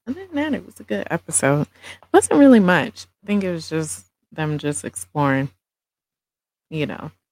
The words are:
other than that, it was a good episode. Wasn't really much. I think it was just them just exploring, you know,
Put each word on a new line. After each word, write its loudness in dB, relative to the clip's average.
other -10
than -10
that, -2
it -6
was -20
a -20
good -6
episode. 0
Wasn't 4
really 8
much. 0
I -20
think -2
it -4
was -10
just -6
them -4
just -6
exploring, -2
you -6
know, -10